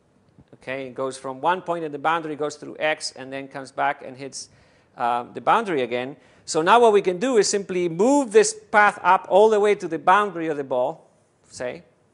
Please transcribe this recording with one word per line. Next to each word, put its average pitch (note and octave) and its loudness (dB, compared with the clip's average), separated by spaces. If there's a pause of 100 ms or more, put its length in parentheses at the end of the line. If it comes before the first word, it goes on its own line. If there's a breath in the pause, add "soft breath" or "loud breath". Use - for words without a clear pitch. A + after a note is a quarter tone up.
(540)
Okay, C3 -10
it B2 -16
goes C3 -6
from C3 -12
one F3 -2
point E3+ -6
at D3+ -8
the C#3+ -10
boundary, D#3 -2
goes D3 -6
through C#3 -16
X, D#3 -4
and C3 -14
then C3+ -10
comes C3+ -14
back C#3+ -2
and B2+ -16
hits, C3 -14 (460 soft breath)
uh, A#2+ -2
the - -14
boundary E3+ 0
again. B2 -6 (280 soft breath)
So - -4
now G3 6
what A#3 6
we G3+ 4
can F3+ -2
do A#3+ 0
is F#3+ 4
simply F#3 -2
move A3+ 2
this G#3+ 4
path G#3 2
up F#3 2
all G#3 6
the G#3+ 2
way G#3 2
to F3+ -8
the D#3+ -6
boundary F3+ 2
of D3 -4
the C#3+ -6
ball, C3 -4 (400)
say, B2+ -10 (320)